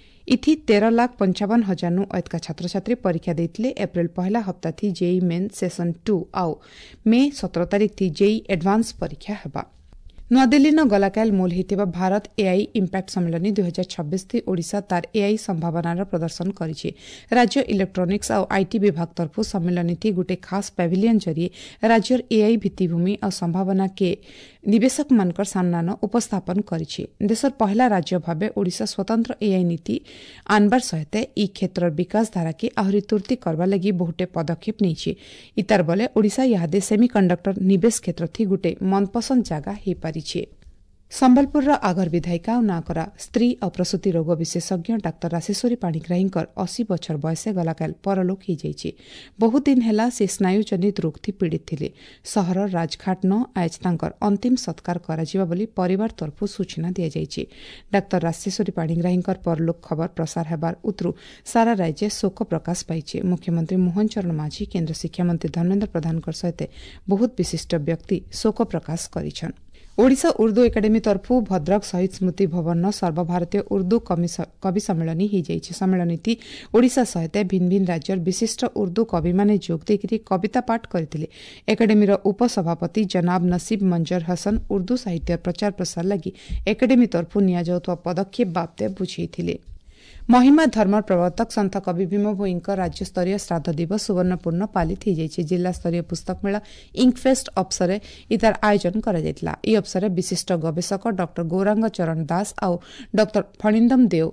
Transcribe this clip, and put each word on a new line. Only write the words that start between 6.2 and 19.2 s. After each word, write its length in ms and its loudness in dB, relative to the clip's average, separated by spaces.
ଆଉ 180 -2
ମେ 140 6
ସତର 340 -4
ତାରିଖ 300 2
ଥି 140 0
ଜେଇ 260 2
ଆଡଭାନ୍ସ 440 2
ପରୀକ୍ଷା 400 -8
ହେବା। 280 -10
ନୂଆଦିଲ୍ଲୀନ 580 6
ଗଲାକାଲ 480 2
ମୂଲ 220 2
ହେଇଥିବା 320 0
ଭାରତ 380 0
ଏଆଇ 260 2
ଇମ୍ପାକ୍ଟ 340 -2
ସମ୍ମିଳନୀ 420 -2
ଦୁଇ 140 0
ହଜାର 240 -4
ଛବିଶ 380 -6
ଥି 100 -4
ଓଡ଼ିଶା 340 -2
ତାର 220 -2
ଏଆଇ 220 2
ସମ୍ଭାବନାର 640 -4
ପ୍ରଦର୍ଶନ 480 -4
କରିଛି। 380 -6
ରାଜ୍ୟ 320 4
ଇଲେକ୍ଟ୍ରୋନିକ୍ସ 680 -2
ଆଉ 200 2
ଆଇଟି 280 0
ବିଭାଗ 360 2
ତରଫୁ 280 -4